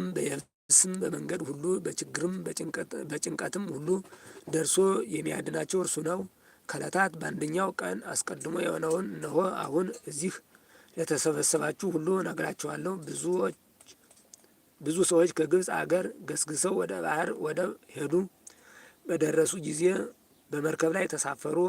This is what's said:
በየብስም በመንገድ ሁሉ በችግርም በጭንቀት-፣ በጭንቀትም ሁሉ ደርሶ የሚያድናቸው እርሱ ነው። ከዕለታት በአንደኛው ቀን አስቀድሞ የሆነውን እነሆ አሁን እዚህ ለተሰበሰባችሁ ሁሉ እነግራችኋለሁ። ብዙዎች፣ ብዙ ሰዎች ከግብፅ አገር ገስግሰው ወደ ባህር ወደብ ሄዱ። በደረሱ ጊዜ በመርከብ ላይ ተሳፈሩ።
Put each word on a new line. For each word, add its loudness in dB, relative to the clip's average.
በየብስም 2
በመንገድ -2
ሁሉ -8
በችግርም -4
በጭንቀት-፣ -6
በጭንቀትም -4
ሁሉ -6
ደርሶ 0
የሚያድናቸው -2
እርሱ -2
ነው። -2
ከዕለታት 0
በአንደኛው -2
ቀን -2
አስቀድሞ -4
የሆነውን 0
እነሆ -2
አሁን 0
እዚህ -4
ለተሰበሰባችሁ 2
ሁሉ 0
እነግራችኋለሁ። -4
ብዙዎች፣ 0
ብዙ -2
ሰዎች 8
ከግብፅ 4
አገር 2
ገስግሰው 0
ወደ 0
ባህር 0
ወደብ -2
ሄዱ። -4
በደረሱ 4
ጊዜ -2
በመርከብ 2
ላይ 2
ተሳፈሩ። -2